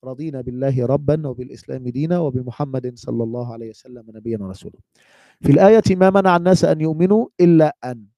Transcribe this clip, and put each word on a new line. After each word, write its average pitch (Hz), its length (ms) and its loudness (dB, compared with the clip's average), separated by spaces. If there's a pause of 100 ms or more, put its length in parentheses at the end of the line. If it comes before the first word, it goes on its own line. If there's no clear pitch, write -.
رضينا 131 380 -12
بالله 127 440 -2
ربا 147 420 0
وبالإسلام 127 560 -12
دينا 147 360 -2
وبمحمد 127 800 -6
صلى 117 260 -6
الله 120 300 -8
عليه 113 160 -14
وسلم 120 380 -20
نبيا 110 340 -8
ورسولا. - 380 -14 (600)
في - 100 2
الآية: 196 300 6 (100)
"ما 185 180 4
منع 190 260 2
الناس 175 300 2
أن 160 160 0
يؤمنوا 175 460 0 (120)
إلا 165 440 4
أن" 120 220 -12 (120)